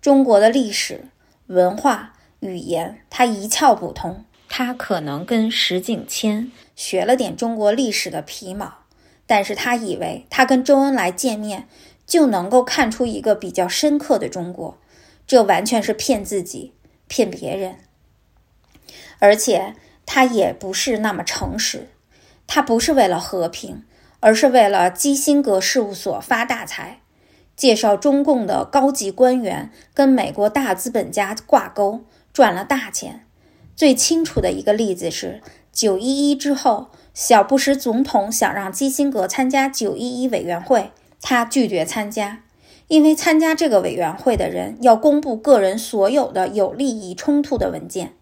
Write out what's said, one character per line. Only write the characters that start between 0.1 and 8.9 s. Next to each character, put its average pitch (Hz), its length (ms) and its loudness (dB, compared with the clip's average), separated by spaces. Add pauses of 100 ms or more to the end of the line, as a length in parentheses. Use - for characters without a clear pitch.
国 226 160 6
的 311 100 6
历 233 220 0
史、 - 380 -8 (360)
文 180 320 0
化、 294 360 -2 (260)
语 185 180 -10
言， 175 440 -8 (100)
他 254 140 2
一 214 220 -4
窍 247 280 4
不 - 160 -10
通。 190 340 -10 (240)
他 247 240 -6
可 202 260 -6
能 151 240 -8
跟 226 280 0
石 180 280 -2
景 - 280 -6
谦 220 440 -4 (240)
学 185 300 -4
了 247 100 4
点 240 220 -6
中 233 180 -4
国 208 160 2
历 233 200 0
史 - 180 -4
的 156 140 -10
皮 185 320 -14
毛， 202 240 -14 (480)